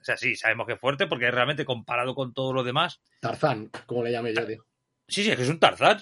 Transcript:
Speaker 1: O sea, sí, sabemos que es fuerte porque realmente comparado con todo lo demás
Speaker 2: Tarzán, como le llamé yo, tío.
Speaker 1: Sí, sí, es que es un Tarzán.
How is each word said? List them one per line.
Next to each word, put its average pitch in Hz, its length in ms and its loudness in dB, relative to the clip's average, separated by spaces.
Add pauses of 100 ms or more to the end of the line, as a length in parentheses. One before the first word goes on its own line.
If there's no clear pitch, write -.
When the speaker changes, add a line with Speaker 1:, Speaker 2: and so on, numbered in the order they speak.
Speaker 1:
O - 40 -20
sea, 123 120 -2
sí, 123 200 0
sabemos 110 300 0
que 117 80 -4
es 104 60 -14
fuerte 139 260 0
porque 123 240 0
realmente 131 360 0
comparado 120 480 -2
con 131 180 -4
todo 131 220 -2
lo 127 100 0
demás 147 360 -2 (200)
Speaker 2:
Tarzán, 117 500 0 (160)
como 120 160 -2
le 120 80 -2
llamé 117 240 -2
yo, 113 120 -2
tío. 110 180 -10 (420)
Speaker 1:
Sí, - 160 -2
sí, 214 80 2
es 139 60 2
que 127 60 0
es 123 80 0
un 165 100 -2
Tarzán. 156 420 6